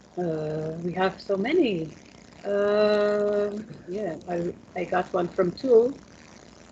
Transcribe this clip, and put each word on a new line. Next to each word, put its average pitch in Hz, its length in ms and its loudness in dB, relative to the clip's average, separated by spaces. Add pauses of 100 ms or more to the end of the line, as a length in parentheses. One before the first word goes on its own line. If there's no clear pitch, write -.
(180)
uh, 156 560 -2 (100)
we 175 100 -4
have 185 260 0
so - 160 -2
many. 208 540 2 (560)
Um, 208 1200 2 (220)
yeah, 180 260 -4 (140)
I, 175 240 -2 (220)
I 180 100 -4
got 180 260 -2
one 180 160 0
from 175 240 0
Tool. 247 420 4 (800)